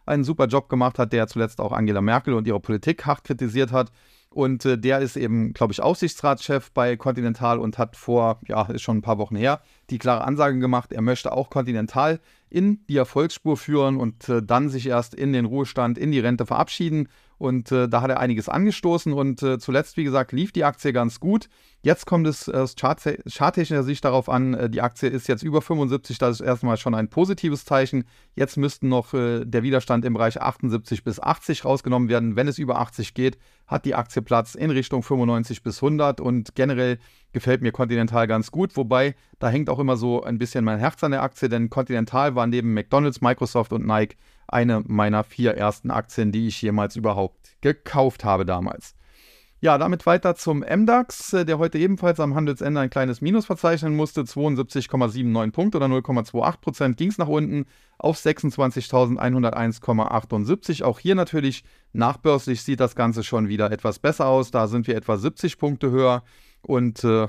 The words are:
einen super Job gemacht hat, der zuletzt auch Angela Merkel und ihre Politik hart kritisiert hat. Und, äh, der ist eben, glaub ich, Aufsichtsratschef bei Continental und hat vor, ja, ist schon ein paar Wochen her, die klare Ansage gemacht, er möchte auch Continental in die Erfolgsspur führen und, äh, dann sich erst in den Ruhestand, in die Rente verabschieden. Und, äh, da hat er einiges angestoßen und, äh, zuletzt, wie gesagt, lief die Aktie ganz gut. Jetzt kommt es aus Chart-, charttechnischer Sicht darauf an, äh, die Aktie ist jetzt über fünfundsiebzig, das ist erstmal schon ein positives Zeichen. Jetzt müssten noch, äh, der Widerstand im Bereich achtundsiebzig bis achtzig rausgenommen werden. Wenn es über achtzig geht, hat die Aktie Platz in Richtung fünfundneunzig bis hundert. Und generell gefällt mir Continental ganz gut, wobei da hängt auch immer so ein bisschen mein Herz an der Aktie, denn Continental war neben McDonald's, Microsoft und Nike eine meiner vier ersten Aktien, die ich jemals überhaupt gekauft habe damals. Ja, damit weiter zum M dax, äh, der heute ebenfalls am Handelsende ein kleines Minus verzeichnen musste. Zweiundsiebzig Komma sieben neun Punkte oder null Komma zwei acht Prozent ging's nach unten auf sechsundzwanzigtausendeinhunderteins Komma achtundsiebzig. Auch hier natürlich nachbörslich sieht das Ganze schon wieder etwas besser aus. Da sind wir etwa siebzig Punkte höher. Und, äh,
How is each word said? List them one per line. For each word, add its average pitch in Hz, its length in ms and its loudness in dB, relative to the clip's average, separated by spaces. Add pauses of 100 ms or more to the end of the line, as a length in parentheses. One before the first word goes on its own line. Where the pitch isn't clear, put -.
einen 147 180 0
super 139 240 2
Job 135 220 0
gemacht 123 300 0
hat, 117 140 0
der 113 140 2
zuletzt 113 320 -4
auch 101 120 -2
Angela 104 300 0
Merkel 120 320 2
und 110 140 0
ihre 101 120 0
Politik - 460 -2
hart 143 180 -2
kritisiert 123 480 -2
hat. 127 200 0 (380)
Und, 131 360 -2
äh, 127 120 2
der 131 220 2
ist 135 180 -4
eben, 110 360 0
glaub 110 180 0
ich, - 100 -4
Aufsichtsratschef 143 880 0
bei 123 240 0
Continental 120 640 -2
und 110 180 -4
hat 123 200 -4
vor, 117 500 2
ja, 107 160 0
ist 117 180 -6
schon 113 160 0
ein 107 40 0
paar 110 160 0
Wochen 104 180 -4
her, 135 260 0 (280)
die 127 80 -6
klare 120 260 0
Ansage 139 340 0
gemacht, 127 360 0
er 113 80 -4
möchte 123 320 -2
auch 131 160 -2
Continental 131 720 0 (280)
in 202 380 0
die 143 80 -2
Erfolgsspur 143 600 0
führen 139 400 2
und, 117 300 -4
äh, 120 140 2
dann 120 280 2
sich 131 180 -6
erst 120 260 -2
in 139 200 -2
den 120 120 0
Ruhestand, 123 520 -2
in 151 140 -2
die 139 80 2
Rente 117 260 2
verabschieden. 151 640 -2 (320)
Und, 127 300 -2
äh, 123 180 2
da 117 120 2
hat 131 100 0
er 131 80 0
einiges 120 300 -2
angestoßen 170 640 0
und, 139 280 -2
äh, 131 160 0
zuletzt, 135 400 -2
wie 165 60 0
gesagt, 131 280 0
lief 165 200 -2
die 165 120 -2
Aktie 143 300 0
ganz 120 260 0
gut. 202 300 0 (320)
Jetzt - 240 2
kommt 165 220 2
es - 200 -4
aus 131 280 -2
Chart-, 143 420 -2 (100)
charttechnischer 151 540 0
Sicht 135 240 -2
darauf 127 240 2
an, 127 240 2
äh, 117 160 -2
die 113 140 -2
Aktie 123 260 -2
ist 123 180 -4
jetzt 117 140 0
über 156 220 0
fünfundsiebzig, 139 560 -2
das 123 200 0
ist - 60 -6
erstmal 120 320 0
schon 120 160 -2
ein 110 160 -2
positives 170 560 -2
Zeichen. 135 380 0 (320)
Jetzt 135 220 -2
müssten 139 320 -2
noch, 127 260 0
äh, 120 280 -2
der 117 200 -2
Widerstand 127 420 0
im 120 80 0
Bereich 113 260 0
achtundsiebzig 117 640 -4
bis 113 160 -6
achtzig - 460 -2
rausgenommen 127 440 0
werden. 117 260 0
Wenn 131 120 0
es 139 120 -4
über 127 200 -2
achtzig - 360 -6
geht, 127 240 0 (260)
hat - 200 -4
die 139 100 -2
Aktie 120 260 -2
Platz 113 320 0
in 156 160 -2
Richtung 131 320 -2
fünfundneunzig 117 640 0
bis - 180 -6
hundert. 147 400 0
Und 123 320 -2
generell 127 460 0 (320)
gefällt 127 320 0
mir 113 80 2
Continental 117 560 0
ganz 110 240 0
gut, 175 260 -2
wobei 131 380 2 (240)
da 123 100 0
hängt 143 180 0
auch 139 120 -2
immer 131 180 2
so 120 240 0
ein 117 160 -4
bisschen 120 260 -2
mein 110 140 0
Herz 131 260 -2
an 151 60 2
der 135 140 0
Aktie, 131 260 -2
denn 117 220 -2
Continental 127 640 0
war 120 100 0
neben 117 300 0
McDonald's, 135 440 2
Microsoft 120 540 0
und 110 140 -2
Nike 107 280 0 (320)
eine 120 380 2
meiner 107 380 2
vier 117 320 0
ersten - 360 -2
Aktien, 113 420 -2
die 113 140 0
ich - 140 -6
jemals 104 360 -2
überhaupt 101 640 -2
gekauft 139 640 0
habe 95 200 2
damals. 90 500 -6 (640)
Ja, 151 160 6
damit 170 280 0
weiter 175 300 4
zum 147 260 -2
M 202 240 2
dax, 240 460 0
äh, 180 140 2
der 156 120 0
heute 160 200 0
ebenfalls 175 420 2
am 143 160 0
Handelsende 147 460 0
ein 131 80 0
kleines 131 320 -2
Minus 202 240 2
verzeichnen 160 500 0
musste. 151 300 -2
Zweiundsiebzig 135 640 -2
Komma 127 180 2
sieben 120 240 -2
neun 110 220 0
Punkte 185 240 0
oder 139 100 0
null 131 140 2
Komma 120 240 -2
zwei 117 160 -4
acht - 180 0
Prozent 131 380 -2
ging's 190 200 -2
nach 160 120 -2
unten 147 360 -2 (320)
auf 151 200 0
sechsundzwanzigtausendeinhunderteins 127 1600 0
Komma 110 280 0
achtundsiebzig. 120 760 -2
Auch 120 160 0
hier 190 160 2
natürlich 151 480 -2 (300)
nachbörslich 127 680 0
sieht 131 180 -2
das 123 140 0
Ganze 117 280 0
schon 110 240 0
wieder 104 240 0
etwas 107 280 -4
besser 151 260 0
aus. 131 260 2
Da 113 160 0
sind 117 180 -2
wir 117 120 0
etwa 110 180 -2
siebzig 113 440 -4
Punkte 143 320 -2
höher. 123 320 4 (380)
Und, 123 440 0
äh, 110 240 4